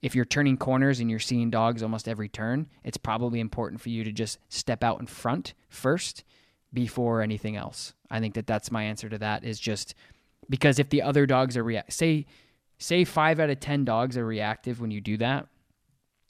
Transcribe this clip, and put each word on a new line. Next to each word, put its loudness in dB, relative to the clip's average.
If -2
you're 4
turning 4
corners 2
and 0
you're 0
seeing 0
dogs 2
almost -4
every -4
turn, -2
it's -8
probably -2
important -4
for -8
you -4
to -4
just -4
step -4
out 2
in -8
front -4
first -2
before 0
anything -2
else. -10
I -2
think -2
that -4
that's -2
my -2
answer -6
to -6
that, -2
is -6
just -4
because 4
if 2
the 4
other 6
dogs 2
are 0
rea-, -2
say, 2
say 2
five 2
out 2
of -2
ten 0
dogs 0
are -2
reactive -4
when -4
you -6
do -2
that, 0